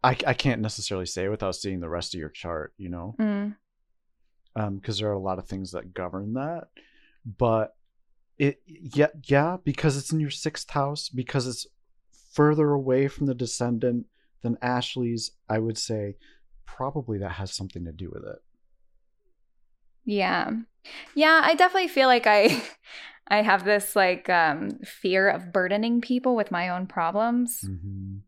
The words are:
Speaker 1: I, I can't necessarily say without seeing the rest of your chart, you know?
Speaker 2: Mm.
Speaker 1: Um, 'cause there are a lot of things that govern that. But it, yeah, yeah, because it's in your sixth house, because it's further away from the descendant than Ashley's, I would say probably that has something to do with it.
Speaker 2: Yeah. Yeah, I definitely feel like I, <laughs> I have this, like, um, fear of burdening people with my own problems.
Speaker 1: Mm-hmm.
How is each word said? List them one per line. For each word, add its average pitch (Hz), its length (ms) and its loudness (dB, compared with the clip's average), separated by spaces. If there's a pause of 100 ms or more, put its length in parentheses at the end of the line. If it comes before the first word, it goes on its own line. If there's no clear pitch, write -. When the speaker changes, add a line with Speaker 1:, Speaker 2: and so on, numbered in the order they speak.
Speaker 1:
I, 127 120 4 (120)
I 127 60 2
can't 120 280 0
necessarily 104 440 -4
say 92 220 -4
without 101 280 -4
seeing 95 240 -6
the 85 100 -8
rest 85 240 -6
of 90 60 -8
your 76 100 -8
chart, 80 480 -8
you 92 120 -12
know? 90 300 -10
Speaker 2:
Mm. 208 360 -2 (1000)
Speaker 1:
Um, 104 240 -4
'cause 107 200 -8
there 107 100 -2
are 104 40 -2
a 98 60 -4
lot 95 200 -4
of - 80 -14
things 95 240 -8
that 90 220 -12
govern 95 420 -6
that. 156 320 -6 (580)
But 113 500 0 (600)
it, 143 300 2
yeah, 147 400 2 (160)
yeah, 151 400 2
because 143 340 0
it's - 140 -6
in 160 80 0
your 147 100 -2
sixth - 400 -8
house, 143 400 -4
because 127 380 -4
it's 120 180 -8 (680)
further 151 400 4
away 135 340 2
from 139 200 -2
the 131 80 0
descendant 120 720 -2 (360)
than 117 200 -2
Ashley's, 123 720 -4 (180)
I 110 100 0
would 113 180 -4
say 104 380 -6 (500)
probably 127 540 -6
that 95 140 -6
has 95 220 -8
something 90 300 -10
to 82 60 -10
do 85 220 -12
with - 120 -12
it. - 140 -12 (1700)
Speaker 2:
Yeah. 185 460 0 (640)
Yeah, 311 280 8
I 320 120 6
definitely 359 320 4
feel 269 200 4
like 240 200 6
I, 208 340 6 (340)
<laughs> - 340 -20
I 208 120 4
have 190 220 4
this, 202 320 2
like, 185 340 4
um, 165 540 2
fear 190 460 0
of 175 240 -4
burdening 214 480 2
people 247 340 0
with 208 160 0
my 180 180 -2
own 185 180 -4
problems. 226 720 0
Speaker 1:
Mm-hmm. 98 560 -8 (100)